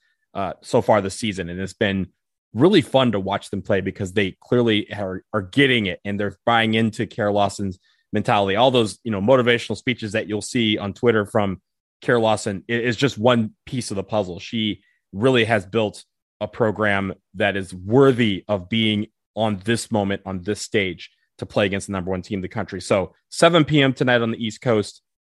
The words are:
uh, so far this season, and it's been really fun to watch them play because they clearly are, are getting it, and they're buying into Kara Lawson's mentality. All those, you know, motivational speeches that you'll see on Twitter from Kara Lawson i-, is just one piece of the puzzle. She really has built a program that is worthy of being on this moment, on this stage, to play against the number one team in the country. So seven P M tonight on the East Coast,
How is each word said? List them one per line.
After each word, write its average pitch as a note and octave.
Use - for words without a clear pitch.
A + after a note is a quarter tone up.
uh, F#2
so -
far G#2+
this F#2+
season, F#2
and F2
it's F#2+
been G2
really E3
fun B2+
to G2+
watch G2
them G2
play G2+
because F#2+
they G2
clearly A#2
are, F#2+
are G#2+
getting B2
it, F2+
and G2+
they're G2+
buying A2+
into A2+
Kara G#2
Lawson's G2+
mentality. G2+
All B2+
those, A2+
you A#2
know, G2
motivational A#2+
speeches A2+
that G#2
you'll G#2
see G#2+
on G2
Twitter A2
from G2+
Kara A#2+
Lawson A2
i-, A#2+
is A#2
just C3
one A2+
piece -
of G#2+
the G2
puzzle. F#2+
She G#2+
really A#2
has G#2
built G#2+
a G#2+
program G2+
that G2
is F#2
worthy A2
of F#2+
being G#2+
on G#2+
this A2+
moment, G2+
on F#2+
this G2+
stage, F#2
to -
play G#2
against F#2+
the G2+
number F#2
one F#2
team G2
in -
the F2+
country. G2
So -
seven E3+
P D3
M C3+
tonight B2
on A2+
the A2+
East G#2
Coast, A2